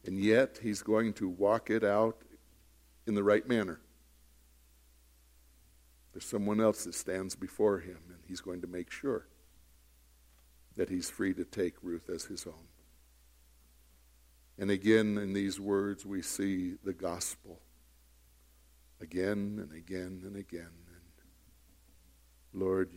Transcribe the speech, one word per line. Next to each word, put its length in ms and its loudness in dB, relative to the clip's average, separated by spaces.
And 140 -6
yet 440 4
he's 200 -4
going 320 2
to 140 -2
walk 420 2
it 120 4
out 400 2
in 80 0
the 100 2
right 240 6
manner. 320 0
There's 140 -12
someone 340 0
else 240 4
that 100 -8
stands 400 -4
before 440 2
him, 200 -12
and 100 -20
he's 120 -10
going 200 -8
to 60 -6
make 240 -8
sure 360 -4
that 140 0
he's 180 -2
free 260 -2
to 100 -4
take 380 -2
Ruth 280 -8
as 140 -6
his 220 -10
own. 220 -18
And 120 0
again, 460 6
in 160 -2
these 260 0
words, 460 0
we 160 -4
see 540 -2
the 80 -4
gospel 640 -6
again 600 -2
and 120 -10
again 520 -8
and 120 -12
again. 240 -10
And 100 -4
Lord, 340 2